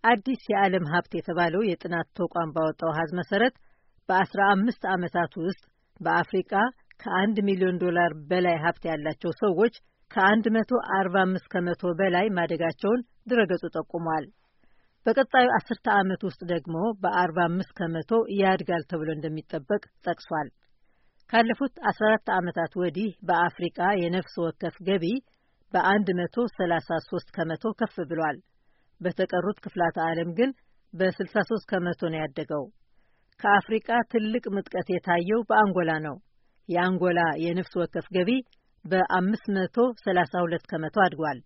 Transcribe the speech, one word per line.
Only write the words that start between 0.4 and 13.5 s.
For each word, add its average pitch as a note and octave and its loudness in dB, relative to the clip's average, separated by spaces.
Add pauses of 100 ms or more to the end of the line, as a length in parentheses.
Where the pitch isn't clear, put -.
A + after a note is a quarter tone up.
የዓለም G3 2
ሀብት E3 0
የተባለው E3+ 0
የጥናት E3+ -2
ተቋም E3+ -2
ባወጣው D#3+ 0
አሃዝ D#3 -2
መሰረት G#3 0 (540)
በአስራ F#3 2
አምስት G3+ 2
ዓመታት F3+ -2
ውስጥ E3 -6 (380)
በአፍሪካ E3+ 0 (460)
ከአንድ G3 0
ሚሊዮን F#3 2
ዶላር F3 2 (140)
በላይ F3+ 2
ሀብት D#3+ -2
ያላቸው D#3 -4
ሰዎች G3+ 2 (360)
ከአንድ G#3 4
መቶ A3 0 (200)
አርባ F#3+ 0
አምስት F#3 0
ከመቶ F3 -4 (120)
በላይ F#3 2
ማደጋቸውን E3+ -2 (260)
ድረገጹ G#3 2 (100)